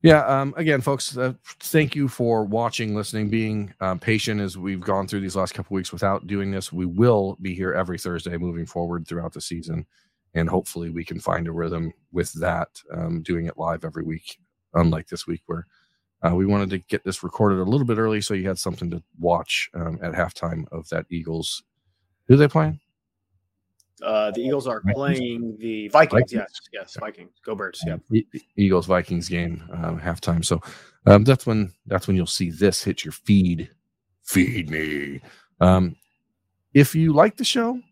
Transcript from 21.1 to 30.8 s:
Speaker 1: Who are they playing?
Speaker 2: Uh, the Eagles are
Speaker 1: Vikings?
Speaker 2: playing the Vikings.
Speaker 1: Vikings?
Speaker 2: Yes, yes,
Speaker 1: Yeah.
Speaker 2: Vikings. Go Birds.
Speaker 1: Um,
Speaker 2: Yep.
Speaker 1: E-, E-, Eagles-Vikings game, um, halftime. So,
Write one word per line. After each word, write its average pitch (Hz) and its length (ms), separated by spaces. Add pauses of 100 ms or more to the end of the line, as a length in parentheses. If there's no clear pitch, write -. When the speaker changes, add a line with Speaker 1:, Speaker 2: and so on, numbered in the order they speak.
Speaker 1:
Who 127 60
are 135 40
they 147 100
playing? 156 320 (1200)
Speaker 2:
Uh, 107 300
the 117 100
Eagles 131 240
are 113 160
Speaker 1:
Vikings? 101 140
Speaker 2:
playing 120 640
the 110 300
Vikings. - 420
Speaker 1:
Vikings? - 20
Speaker 2:
Yes, 104 260 (140)
yes, 98 220
Speaker 1:
Yeah. - 100
Speaker 2:
Vikings. 92 260 (140)
Go 110 100
Birds. 98 280
Speaker 1:
Um, 82 60
Speaker 2:
Yep. 82 120 (100)
Speaker 1:
E-, 110 220
E-, - 320
Eagles-Vikings 90 640
game, 85 420
um, 82 280
halftime. 85 440
So, 87 180 (440)